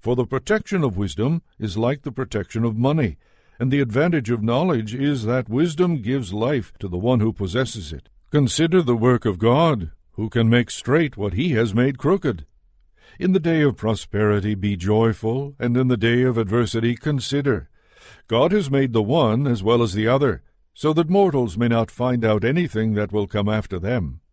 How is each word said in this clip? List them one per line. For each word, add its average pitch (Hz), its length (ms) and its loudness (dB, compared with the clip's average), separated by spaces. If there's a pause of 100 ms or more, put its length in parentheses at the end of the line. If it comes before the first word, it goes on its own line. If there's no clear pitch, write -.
For 120 140 0
the 120 120 0
protection 190 580 -2
of 107 120 -2
wisdom 113 460 -2 (160)
is 98 180 -6
like 120 260 -2
the 135 100 -8
protection 113 520 -4
of 113 120 -2
money, 123 420 0 (400)
and 127 140 0
the 143 80 2
advantage 131 500 0
of 117 120 -2
knowledge 120 520 0
is 135 300 -2
that 120 240 -2
wisdom 156 520 0
gives 113 320 -4
life 113 460 -2
to - 80 -10
the 90 120 -6
one 120 220 2
who 110 120 2
possesses 98 600 -6
it. 67 160 -14 (220)
Consider 156 520 2
the 123 140 2
work 120 280 2
of 92 160 -2
God, 120 500 2 (220)
who 110 160 -6
can 113 200 2
make 117 220 4
straight 147 460 0
what 101 160 -4
he 143 200 -2
has 113 220 0
made 127 240 2
crooked. 139 480 -2 (720)
In 185 140 0
the 185 80 4
day 160 220 2
of 139 160 2
prosperity 104 760 0
be 101 220 -2
joyful, 113 840 0
and 120 180 0
in 127 120 2
the 123 80 2
day 117 260 2
of 127 140 2
adversity 113 580 0
consider. 139 760 -2 (560)
God 135 260 2
has 190 180 0
made 131 220 0
the 110 100 2
one 123 440 2
as 117 160 -2
well 117 200 2
as 101 120 -2
the 107 120 0
other, 131 360 0 (320)
so 156 180 -2
that 156 160 2
mortals 143 480 2
may 117 120 0
not 113 220 2
find 123 360 -2
out 107 180 2
anything 117 480 0
that 104 200 -2
will 104 140 -2
come 101 220 -2
after 107 300 -4
them. 90 420 -4 (120)